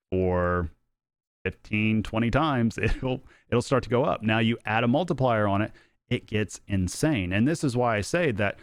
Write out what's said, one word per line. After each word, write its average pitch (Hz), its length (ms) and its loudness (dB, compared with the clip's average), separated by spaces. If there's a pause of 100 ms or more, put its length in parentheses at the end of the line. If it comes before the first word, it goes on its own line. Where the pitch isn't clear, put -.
(100)
for 90 600 0 (720)
fifteen, 107 580 -2
twenty 113 280 -2
times, 127 480 0
<laughs> - 40 -6
it'll, 127 400 -2 (260)
it'll 117 140 2
start 127 220 0
to - 40 -10
go 123 160 2
up. - 200 -2
Now, 110 160 2
you 113 260 2
add 110 160 0
a 196 60 2
multiplier 127 580 2
on 98 160 2
it, 107 80 -4 (380)
it - 180 -6
gets 107 420 -4
insane. 95 640 0
And 110 160 2
this 165 160 -2
is 127 100 0
why 120 220 2
I 104 60 0
say 165 300 0
that 101 300 -2